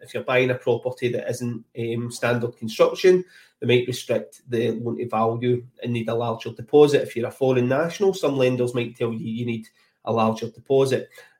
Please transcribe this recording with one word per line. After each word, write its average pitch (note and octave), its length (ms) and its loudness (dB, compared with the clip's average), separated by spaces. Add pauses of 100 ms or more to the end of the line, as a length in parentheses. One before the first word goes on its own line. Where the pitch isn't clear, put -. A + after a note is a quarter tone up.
If - 140 -20
you're A#2 80 -6
buying B2+ 300 2
a - 20 2
property B2 580 -2
that - 160 -4
isn't, A#2+ 360 -6 (140)
um, A#2 320 -4
standard A#2+ 460 -2
construction, E3+ 640 4 (380)
they - 60 -6
might B2 220 2
restrict - 600 -6
the A#2 220 0
loan A#2 280 -6
to A#2 100 -6
value A#2 580 0 (160)
and A#2+ 100 -4
need A2+ 160 -4
a A#2 60 -2
larger A#2 380 -4
deposit. C#3 500 4
If - 140 -8
you're A#2 100 -4
a A2 60 -8
foreign B2+ 360 2
national, E3+ 460 0
some C#3+ 220 -2
lenders B2+ 360 2
might A#2+ 240 -4
tell A#2 160 -2
you A2+ 60 -8
you A2+ 260 -6
need A2+ 220 -6 (380)
a A2+ 80 -4
larger A2 360 0
deposit. C3+ 600 0 (300)